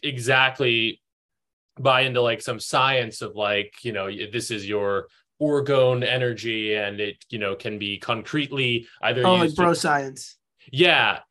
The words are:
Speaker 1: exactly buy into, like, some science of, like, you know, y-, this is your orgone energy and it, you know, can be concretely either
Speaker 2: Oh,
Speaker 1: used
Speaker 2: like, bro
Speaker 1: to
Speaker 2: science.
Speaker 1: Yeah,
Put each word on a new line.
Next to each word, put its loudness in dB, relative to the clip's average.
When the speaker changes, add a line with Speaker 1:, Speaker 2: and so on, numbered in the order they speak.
Speaker 1:
exactly 2
buy 4
into, 0
like, 2
some -6
science 0
of, -10
like, -2
you -6
know, -4
y-, -8
this -6
is -8
your -2
orgone 2
energy -2
and -4
it, -4
you -8
know, -2
can -8
be -6
concretely -2
either 2
Speaker 2:
Oh, 6
Speaker 1:
used 0
Speaker 2:
like, 6
bro 6
Speaker 1:
to -4
Speaker 2:
science. -4
Speaker 1:
Yeah, 4